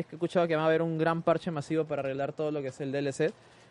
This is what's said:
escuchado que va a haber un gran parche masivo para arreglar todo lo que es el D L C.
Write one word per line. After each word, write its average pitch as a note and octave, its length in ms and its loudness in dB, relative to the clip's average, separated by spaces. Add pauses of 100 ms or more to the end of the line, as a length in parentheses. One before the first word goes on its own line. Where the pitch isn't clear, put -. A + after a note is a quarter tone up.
(120)
escuchado E3+ 360 0
que E3 80 2
va D#3 60 2
a D#3+ 40 4
haber D#3+ 160 4
un E3 160 -2
gran E3 240 2
parche E3 280 2
masivo D#3+ 360 -2
para D3 140 -4
arreglar C#3 340 -2
todo D3+ 160 -2
lo D3+ 100 -4
que C3+ 80 -4
es - 140 -10
el C3+ 100 -6
D C#3 60 -2
L C#3+ 140 -2
C. D#3+ 200 0 (380)